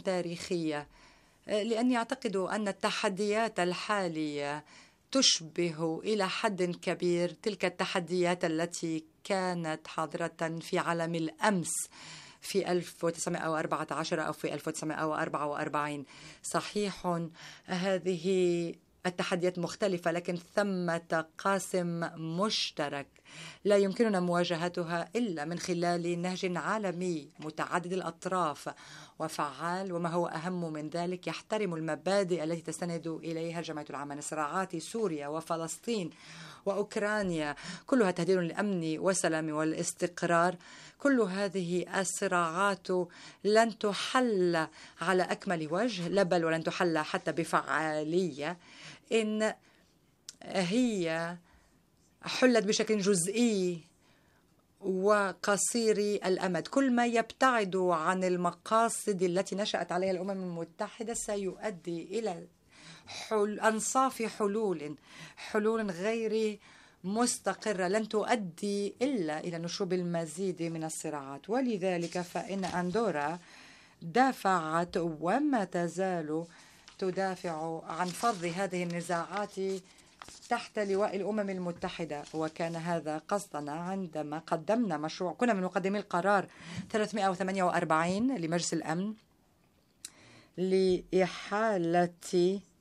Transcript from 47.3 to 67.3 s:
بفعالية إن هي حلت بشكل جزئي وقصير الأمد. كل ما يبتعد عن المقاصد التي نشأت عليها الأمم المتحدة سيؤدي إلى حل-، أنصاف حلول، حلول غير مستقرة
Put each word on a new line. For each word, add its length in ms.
بفعالية 1300
إن 420
هي 960
حلت 440
بشكل 340
جزئي 840
وقصير 1160
الأمد. 680
كل 240
ما 140
يبتعد 720
عن 480
المقاصد 1000
التي 320
نشأت 360
عليها 200
الأمم 180
المتحدة 840
سيؤدي 1080
إلى 280
حل-، 520
أنصاف 640
حلول، 720
حلول 540
غير 680
مستقرة 840